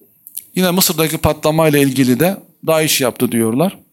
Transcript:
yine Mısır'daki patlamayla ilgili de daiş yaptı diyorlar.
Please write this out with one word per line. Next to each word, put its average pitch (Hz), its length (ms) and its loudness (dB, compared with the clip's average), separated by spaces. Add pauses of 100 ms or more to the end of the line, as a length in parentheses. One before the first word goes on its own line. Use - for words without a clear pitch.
(540)
yine 180 160 0
Mısır'daki 160 480 -2
patlamayla 156 600 2
ilgili 127 420 2
de 185 220 -2 (240)
daiş 156 340 0
yaptı 123 320 -2
diyorlar. 117 460 -2 (140)